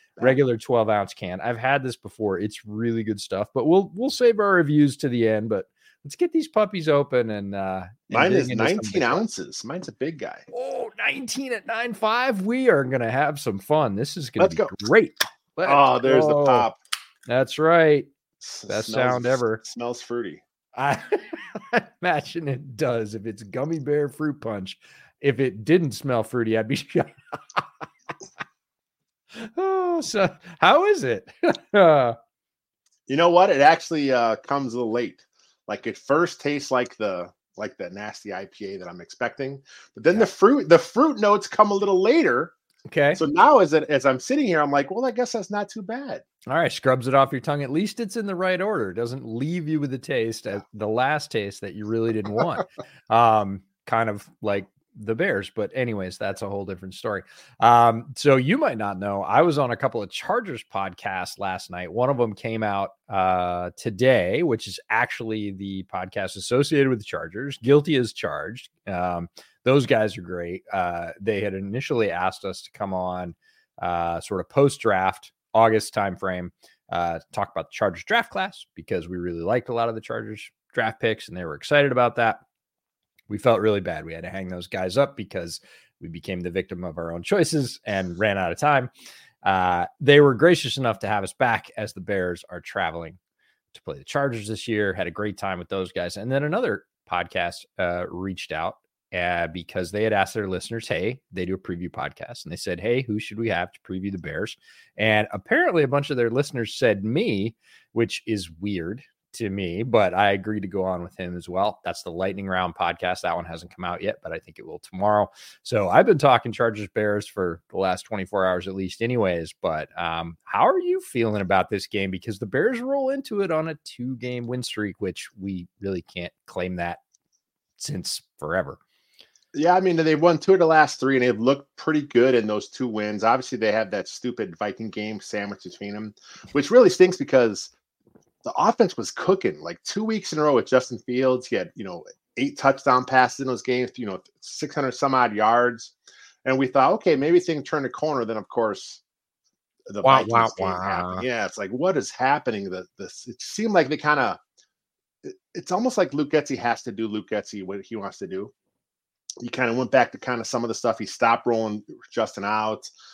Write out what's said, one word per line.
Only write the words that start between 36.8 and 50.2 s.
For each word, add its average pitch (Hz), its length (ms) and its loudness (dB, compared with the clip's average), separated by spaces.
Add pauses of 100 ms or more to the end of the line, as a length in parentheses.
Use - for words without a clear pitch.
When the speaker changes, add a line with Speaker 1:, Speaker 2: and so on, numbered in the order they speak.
Speaker 1:
the, 92 340 -6 (240)
like, 104 220 -10
the 90 120 -10
nasty 101 440 -12
I 95 180 -10
P 98 220 -12
A 101 60 -12
that 87 100 -12
I'm 87 100 -16
expecting, 135 640 -8 (320)
but 151 100 -16
then - 120 6
Speaker 2:
Yeah. 220 60 2
Speaker 1:
the 208 40 8
fruit, 220 420 4
the 160 120 10
fruit 262 400 2
notes 208 280 4
come 208 240 4
a 202 40 2
little 196 260 2
later. 196 520 2 (340)
Speaker 2:
Okay. 147 260 4
Speaker 1:
So 175 120 0
now 220 340 8
as 160 140 6
it, 156 100 4
as 139 220 0
I'm 127 140 4
sitting 277 280 0
here, 165 140 2
I'm 147 100 2
like, 143 180 2
"Well, 226 160 -4
I 254 60 0
guess 233 220 -4
that's 202 180 -6
not 202 180 -4
too 226 120 -12
bad." 226 420 -10 (240)
Speaker 2:
All 131 80 -2
right, 160 160 2
scrubs 127 360 0
it 131 60 2
off 135 180 6
your 131 100 -4
tongue. 147 200 -4
At 135 80 -6
least 185 300 -4
it's 220 160 -6
in 226 100 -4
the 196 100 -4
right 185 260 -2
order. 175 300 -2
It 87 40 -12
doesn't 120 300 -6
leave 147 420 -4
you 156 120 0
with 143 120 -4
the 131 80 -6
taste, 117 480 -4